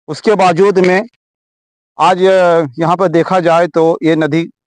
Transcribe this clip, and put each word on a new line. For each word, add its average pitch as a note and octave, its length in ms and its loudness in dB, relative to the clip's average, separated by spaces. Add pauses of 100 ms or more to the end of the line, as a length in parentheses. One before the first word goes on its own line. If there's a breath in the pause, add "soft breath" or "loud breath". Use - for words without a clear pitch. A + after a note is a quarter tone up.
उसके G#3 280 -2
बावजूद F#3 440 2
में F#3 220 0 (960)
आज F3+ 240 0
यहाँ E3+ 760 0
पर F#3 140 0
देखा E3+ 300 0
जाए E3+ 280 0
तो E3 340 0
ये D#3+ 140 0
नदी D#3 320 -2 (180)